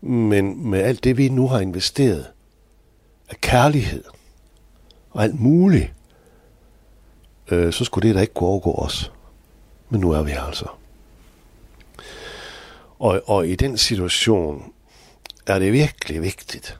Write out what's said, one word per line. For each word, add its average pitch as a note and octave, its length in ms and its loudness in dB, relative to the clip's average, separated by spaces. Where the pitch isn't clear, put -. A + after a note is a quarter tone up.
Men G#2+ 680 0
med F#2+ 100 2
alt A#2 240 -2
det, B2+ 120 2
vi C3+ 120 2
nu C3 200 2
har B2+ 120 0
investeret F#2+ 680 -2
af - 120 -14
kærlighed B2+ 640 2
og - 120 -2
alt A2+ 180 0
muligt, E3 500 4
øh, F2 220 2
så - 120 -2
skulle A2 240 0
det G#2+ 80 4
da F#2+ 40 4
ikke G#2+ 140 0
kunne F2 140 0
overgå F#2 260 0
os. - 380 -6
Men A2 120 0
nu F2+ 120 2
er D2+ 100 0
vi D2 80 -4
her C#2+ 120 -6
altså. D2 240 -10
Og, F#2+ 280 2
og F#2+ 220 2
i F2+ 80 -2
den C3+ 220 -2
situation F2+ 920 0
er G2 120 0
det F#2+ 140 2
virkelig B2 500 -2
vigtigt - 580 -10